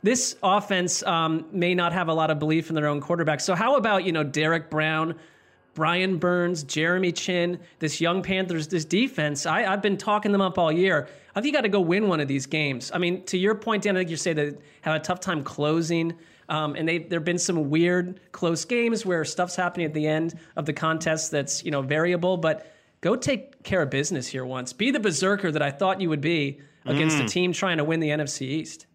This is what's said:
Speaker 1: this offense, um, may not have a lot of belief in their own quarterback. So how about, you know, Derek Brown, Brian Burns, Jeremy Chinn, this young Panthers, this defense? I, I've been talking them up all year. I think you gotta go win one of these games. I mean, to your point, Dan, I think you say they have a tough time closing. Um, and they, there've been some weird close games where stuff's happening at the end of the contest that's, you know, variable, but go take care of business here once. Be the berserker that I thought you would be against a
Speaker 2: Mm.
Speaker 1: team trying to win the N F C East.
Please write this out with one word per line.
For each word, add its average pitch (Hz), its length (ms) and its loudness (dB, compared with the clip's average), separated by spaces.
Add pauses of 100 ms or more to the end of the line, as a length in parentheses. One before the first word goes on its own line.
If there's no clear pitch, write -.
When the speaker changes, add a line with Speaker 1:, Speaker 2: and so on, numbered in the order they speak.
Speaker 1:
this 240 400 0
offense, 190 600 2
um, 160 460 0
may 180 240 2
not 175 200 2
have 180 140 0
a 160 60 2
lot 160 160 2
of 151 80 2
belief 156 300 0
in 160 80 -2
their 151 100 2
own 147 140 0
quarterback. 156 400 0
So 185 160 0
how 240 200 4
about, 202 280 2
you 185 80 0
know, 160 100 2
Derek 151 480 0
Brown, 156 460 0 (580)
Brian 175 440 0
Burns, 175 460 2
Jeremy 175 480 0
Chinn, 175 460 -2 (220)
this 156 200 -2
young 175 220 2
Panthers, 185 460 -2
this 165 160 -2
defense? 165 640 0
I, 175 180 2
I've 196 180 0
been 202 140 2
talking 208 360 0
them 196 100 4
up 190 160 0
all 165 120 4
year. 170 380 2 (260)
I 196 60 -2
think 240 60 -2
you 294 120 2
gotta 220 120 2
go 196 100 4
win 190 280 4
one 165 120 2
of 143 80 -2
these 135 180 -2
games. 143 480 -2
I 180 40 0
mean, 180 260 0
to - 140 -2
your 202 160 2
point, 214 300 -2
Dan, 202 120 2
I 185 40 2
think 175 100 -2
you 165 60 -4
say 165 180 -2
they 147 180 0 (300)
have 156 120 0
a 156 80 0
tough 180 180 -2
time 170 220 -2
closing. 165 720 0 (340)
Um, 151 280 -2
and 160 120 -4
they, 170 100 0
there've 165 260 -4
been 175 140 0
some 160 320 0
weird 180 500 2 (100)
close 165 340 -2
games 233 400 0
where 170 200 0
stuff's 180 320 -4
happening 175 300 -2
at 151 80 -4
the 151 120 0
end 160 320 0 (160)
of 151 120 -4
the 156 60 -4
contest 160 600 -2
that's, 139 320 -4
you 160 80 -4
know, 139 100 0
variable, 170 540 0
but 160 360 -2 (280)
go 196 160 2
take - 480 -4
care 190 180 0
of 135 80 -2
business 139 380 -2
here 131 160 -6
once. 127 280 -8
Be 247 200 0
the 285 80 0
berserker 196 500 0
that 151 120 0
I 143 100 0
thought 190 280 0
you 180 100 0
would 151 100 0
be 147 400 -2 (240)
against 151 340 2
a 135 60 2
Speaker 2:
Mm. 110 40 -2
Speaker 1:
team 180 240 0
trying 175 260 0
to 147 60 0
win 160 140 0
the 151 140 0
N 151 80 0
F 143 80 -2
C 139 180 -6
East. - 480 -8